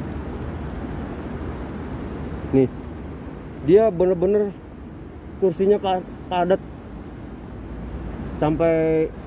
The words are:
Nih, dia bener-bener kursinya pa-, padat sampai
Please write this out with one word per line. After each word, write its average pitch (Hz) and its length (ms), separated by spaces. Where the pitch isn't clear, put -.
Nih, 131 160
dia 214 240
bener-bener 185 640
kursinya 190 400
pa-, 185 240
padat 180 320
sampai 160 720